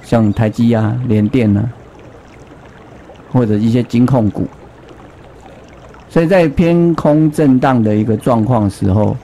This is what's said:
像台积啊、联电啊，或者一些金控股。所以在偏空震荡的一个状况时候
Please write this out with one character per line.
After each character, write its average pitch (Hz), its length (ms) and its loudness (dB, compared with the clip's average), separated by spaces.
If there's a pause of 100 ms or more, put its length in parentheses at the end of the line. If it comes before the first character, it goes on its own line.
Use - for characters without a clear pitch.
像 110 300 0
台 110 180 -2
积 117 240 0
啊、 110 240 -2 (120)
联 107 180 0
电 107 300 0
啊， 110 120 -4 (1600)
或 127 120 2
者 107 100 0
一 110 140 0
些 120 140 0
金 120 220 0
控 120 240 0
股。 - 180 -6 (1600)
所 - 140 0
以 170 40 0
在 175 220 2
偏 170 480 2
空 156 340 2
震 147 300 2
荡 127 240 0
的 107 140 0
一 107 80 0
个 110 100 0
状 113 300 -2
况 107 240 0
时 98 200 -4
候 104 340 0